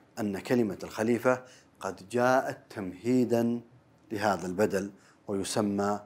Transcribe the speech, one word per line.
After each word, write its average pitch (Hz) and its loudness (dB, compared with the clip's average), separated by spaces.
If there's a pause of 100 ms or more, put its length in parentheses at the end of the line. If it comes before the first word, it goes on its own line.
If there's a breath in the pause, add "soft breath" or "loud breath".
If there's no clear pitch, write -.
(180 soft breath)
أن 101 -2
كلمة 110 0
الخليفة 117 0 (360 loud breath)
قد 92 -8
جاءت 123 2 (120)
تمهيدًا 117 0 (520)
لهذا 98 0
البدل 98 0 (380 soft breath)
ويسمى 101 0